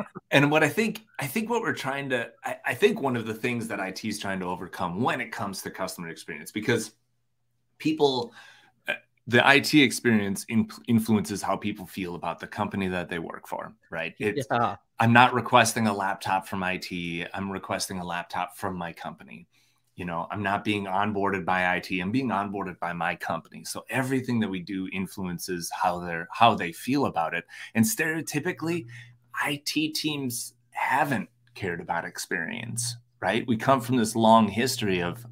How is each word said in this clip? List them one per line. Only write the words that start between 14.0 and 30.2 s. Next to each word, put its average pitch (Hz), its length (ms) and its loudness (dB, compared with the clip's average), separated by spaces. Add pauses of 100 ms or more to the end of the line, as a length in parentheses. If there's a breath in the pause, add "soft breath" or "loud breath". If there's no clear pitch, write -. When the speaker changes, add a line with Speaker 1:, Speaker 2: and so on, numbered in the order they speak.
Speaker 1:
It's, - 320 -2
Speaker 2:
Yeah. 117 260 0 (240)
Speaker 1:
I'm 117 140 8
not 123 180 10
requesting 117 540 6
a 101 80 4
laptop 95 520 0
from 98 160 -4
I 92 140 -2
T. 87 560 -6
I'm 98 180 -6
requesting 95 500 -6
a 87 40 -8
laptop 87 500 -6
from 95 220 -6
my 85 160 -8
company. - 540 -16 (500)
You - 80 -10
know, 85 280 -6
I'm 104 100 -4
not 101 220 0
being 104 220 0
onboarded 98 580 0
by 90 280 2
I 90 60 0
T. 90 220 -4
I'm 92 100 -4
being 131 200 0
onboarded 98 500 -4
by 85 120 -4
my 85 220 -2
company. - 480 -8
So - 260 -10
everything 127 520 0
that 104 80 0
we 95 100 -4
do 92 340 -6
influences 90 800 -6
how 87 280 -2
they're, 85 320 -6
how 113 240 6
they 90 160 -4
feel 131 340 0
about 82 260 -2
it. 85 120 -4 (320 loud breath)
And 110 80 6
stereotypically, 160 1040 -4 (500 loud breath)
I 143 280 -4
T 151 280 -2
teams 139 640 -6 (180)